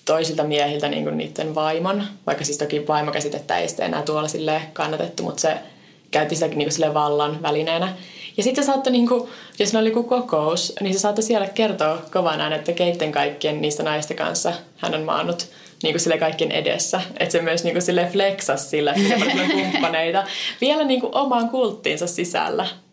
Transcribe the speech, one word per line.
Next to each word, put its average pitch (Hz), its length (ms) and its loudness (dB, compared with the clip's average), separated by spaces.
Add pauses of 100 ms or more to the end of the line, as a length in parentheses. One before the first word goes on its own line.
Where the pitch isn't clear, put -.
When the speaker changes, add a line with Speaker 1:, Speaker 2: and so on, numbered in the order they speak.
Speaker 1:
toisilta 156 400 0
miehiltä 147 440 0
niinku 151 220 -2
niitten 156 440 -4
vaimon, 165 480 0 (240)
vaikka 165 180 0
siis 143 140 -2
toki 147 280 -2
vaimokäsitettä 151 720 0
ei 170 100 0
sitten 180 180 -2
enää 160 160 -2
tuolla 151 260 -2
silleen 156 340 -2 (100)
kannatettu, 156 500 -4
mut 170 160 -4
se 160 180 2 (540)
käytti 151 240 2
sitä 156 140 2
niinku 147 240 0
silleen 151 220 2
vallan 147 480 2
välineenä. 160 500 0 (440)
Ja 208 60 0
sit 254 140 2
se 285 60 2
saattoi 269 300 2
niinku, 240 360 4 (300)
jos 202 140 0
ne 226 60 4
oli 220 100 4
joku 226 140 2
kokous, 202 800 0
niin 190 140 0
se 196 60 0
saattoi 208 240 2
siellä 214 220 2
kertoa 185 560 0 (100)
kovan 165 280 2
äänen, 151 180 -2
että 151 140 -2
keitten 170 400 0
kaikkien 147 480 0
niistä 151 220 0
naisten 151 340 -2
kanssa 165 360 0 (240)
hän 170 180 -4
on 156 80 -2
maannut 165 440 -2 (360)
niinku 160 160 2
silleen 170 220 2
kaikkien 160 320 0
edessä. - 480 0 (200)
Et 180 100 0
se 170 120 2
myös 165 220 0
niinku 175 160 0
silleen 175 320 2
flexasi 196 560 0
sillä, 151 240 2
että 202 100 2
miten 214 180 4
paljon - 280 0
sillä 302 60 2 (100)
on 185 60 -2
kumppaneita. 170 540 0 (180)
Speaker 2:
<laughs> - 180 -6
Speaker 1:
Vielä 294 240 2
niinku 254 280 2
omaan 247 360 2
kulttiinsa 202 580 -2
sisällä. 175 600 -2 (260)